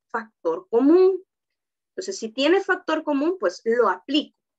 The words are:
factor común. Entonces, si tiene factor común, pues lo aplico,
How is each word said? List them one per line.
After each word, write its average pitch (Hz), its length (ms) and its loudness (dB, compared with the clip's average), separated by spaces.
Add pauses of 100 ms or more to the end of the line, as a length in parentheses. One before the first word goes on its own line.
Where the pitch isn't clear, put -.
factor 220 640 -8
común. 359 520 4 (680)
Entonces, 196 260 -10
si 220 140 -10
tiene 311 320 2
factor 339 420 -4
común, 302 340 -2
pues 185 260 -4
lo 226 260 2
aplico, - 440 -4 (240)